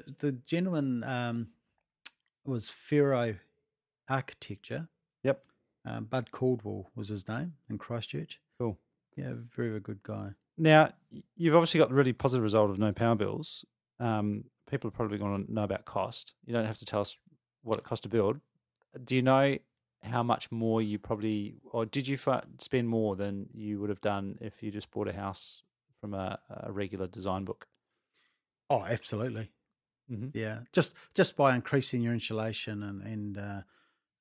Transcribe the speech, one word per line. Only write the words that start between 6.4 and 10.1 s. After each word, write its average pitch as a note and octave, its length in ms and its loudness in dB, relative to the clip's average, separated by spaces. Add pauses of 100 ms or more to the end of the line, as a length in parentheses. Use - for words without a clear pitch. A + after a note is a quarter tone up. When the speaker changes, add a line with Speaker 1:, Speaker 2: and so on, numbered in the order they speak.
Speaker 1:
was G#2 140 -8
his G#2 200 -6
name C#3+ 260 -6 (140)
in D#3+ 100 -6
Christchurch. C#3+ 640 -8 (180)
Speaker 2:
Cool. A2+ 200 -4 (380)
Speaker 1:
Yeah, C3 160 -6 (220)
very, A#2+ 140 -2
very G#2+ 120 -6
good G#2 220 -10
guy. G#2 280 -8 (260)